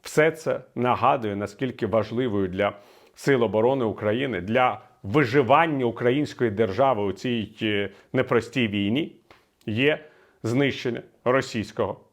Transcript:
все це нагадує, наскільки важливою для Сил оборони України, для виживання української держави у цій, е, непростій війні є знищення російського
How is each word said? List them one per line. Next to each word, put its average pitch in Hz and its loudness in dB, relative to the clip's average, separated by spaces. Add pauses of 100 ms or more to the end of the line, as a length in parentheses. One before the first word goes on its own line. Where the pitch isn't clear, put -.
все 156 2
це 139 -6 (140)
нагадує, 120 0
наскільки 113 -6
важливою 107 0
для 101 0 (420)
Сил 131 2
оборони 113 2
України, 107 -2
для 113 0 (220)
виживання 135 2
української 123 0
держави 107 2
у 98 -2
цій, 113 -4 (100)
е, 101 0 (240)
непростій 123 0
війні 104 -2 (500)
є 135 0 (380)
знищення 123 -2 (220)
російського 117 -2 (140)